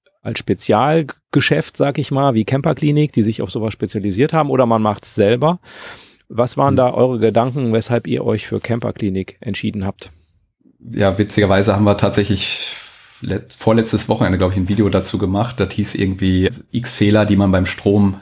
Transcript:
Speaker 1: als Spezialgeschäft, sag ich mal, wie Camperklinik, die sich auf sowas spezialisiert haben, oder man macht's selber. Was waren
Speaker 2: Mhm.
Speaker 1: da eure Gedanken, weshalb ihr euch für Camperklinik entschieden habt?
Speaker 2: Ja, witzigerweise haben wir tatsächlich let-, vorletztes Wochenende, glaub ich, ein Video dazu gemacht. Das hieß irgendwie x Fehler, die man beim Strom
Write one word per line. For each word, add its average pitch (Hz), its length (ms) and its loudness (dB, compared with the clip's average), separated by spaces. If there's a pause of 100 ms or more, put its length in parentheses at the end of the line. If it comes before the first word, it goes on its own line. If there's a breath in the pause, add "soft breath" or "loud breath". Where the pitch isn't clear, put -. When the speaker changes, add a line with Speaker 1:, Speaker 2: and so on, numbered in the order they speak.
(280)
Speaker 1:
als 113 120 -6
Spezialgeschäft, 139 1400 0
sag 139 200 0
ich 147 140 -4
mal, 139 220 2
wie 110 120 2
Camperklinik, 147 680 0
die 113 120 2
sich 110 180 -2
auf 101 100 -6
sowas 110 220 -4
spezialisiert 104 600 -2
haben, 151 160 0
oder 131 160 4
man 113 160 2
macht's 107 340 -2
selber. 123 440 2 (720 loud breath)
Was 120 280 -2
waren 139 160 4
Speaker 2:
Mhm. 131 40 2
Speaker 1:
da 127 160 2
eure 120 260 2
Gedanken, 113 540 0
weshalb 113 340 0
ihr 123 180 -2
euch 107 220 -2
für 104 120 -4
Camperklinik 104 800 -4
entschieden 101 460 -6
habt? - 260 -10 (800)
Speaker 2:
Ja, 98 260 0
witzigerweise 101 580 2
haben 104 100 2
wir 104 120 4
tatsächlich - 800 -2 (460 loud breath)
let-, 104 320 -8
vorletztes 113 560 0
Wochenende, 98 280 2
glaub 92 140 2
ich, 95 60 -2
ein 92 120 -2
Video 101 200 2
dazu 95 280 -2
gemacht. 98 420 -2
Das 95 140 -2
hieß 101 220 -4
irgendwie 95 560 0 (200)
x 120 220 -6
Fehler, 104 320 4
die 101 120 2
man 98 140 4
beim 92 140 2
Strom 101 560 2